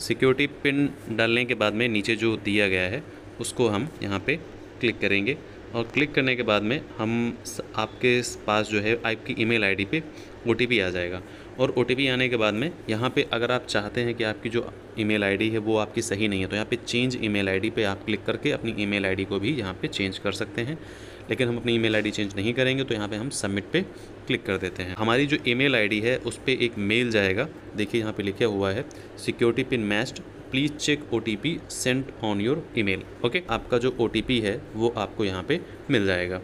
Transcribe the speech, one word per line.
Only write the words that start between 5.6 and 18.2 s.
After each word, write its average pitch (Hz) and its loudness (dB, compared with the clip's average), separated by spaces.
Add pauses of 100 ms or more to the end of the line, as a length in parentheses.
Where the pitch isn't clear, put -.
और 117 0
click 147 0
करने 131 2
के 123 0
बाद 104 4
में 123 0 (180)
हम 117 0
स-, - -8 (140)
आपके 123 2
स-, - -8
पास 107 4
जो 107 2
है 110 2 (120)
आपकी 113 -2
email 113 2
आईडी 98 2
पे 156 -2 (460)
ओटीपी 117 2
आ 92 2
जाएगा। 90 -4 (360)
और 131 2
ओटीपी 127 2
आने 127 2
के 120 2
बाद 107 4
में 135 0 (200)
यहाँ 117 0
पे 139 2
अगर 117 2
आप 123 0
चाहते 104 0
हैं 120 0
कि 117 0
आपकी 110 -2
जो 113 0 (260)
email 107 2
आईडी 98 4
है, 110 0
वो 107 2
आपकी 107 0
सही 104 0
नहीं 98 0
है, 92 0
तो 101 -2
यहाँ 107 -2
पे 120 0
change 123 0
email 101 2
आईडी 98 0
पे 113 0
आप 98 -2
click 104 -2